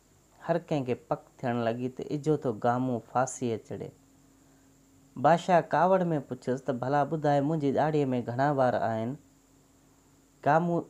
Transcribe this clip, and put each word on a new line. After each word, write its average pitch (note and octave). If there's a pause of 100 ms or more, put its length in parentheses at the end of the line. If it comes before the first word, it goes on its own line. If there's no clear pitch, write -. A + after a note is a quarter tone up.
(400)
هر -
ڪنهن D#3
کي A#2+
پڪ -
ٿيڻ A#2+
لڳي A#2+
ته -
اجو D3
ته B2+
گامو B2
ڦاسيءَ B2
چڙهي. - (1200)
بادشاهه E3
ڪاوڙ ۾ F3+ (260)
پڇيس B2+
ته، C#3
"ڀلا C3
ٻڌاءِ، D3
منهنجي C#3+
ڏاڙهيءَ ۾ C#3+ (140)
گهڻا C3
وار B2+
آهن؟" A2+ (1300)
گامو E3+ (100)